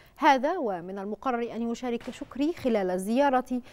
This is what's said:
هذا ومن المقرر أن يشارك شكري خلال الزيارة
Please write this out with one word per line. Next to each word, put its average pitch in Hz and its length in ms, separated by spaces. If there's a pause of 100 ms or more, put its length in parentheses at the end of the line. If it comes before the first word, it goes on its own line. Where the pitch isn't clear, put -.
(180)
هذا 285 400
ومن 190 400
المقرر 233 580
أن 233 140
يشارك 233 400
شكري 285 420
خلال 214 380
الزيارة 247 720 (120)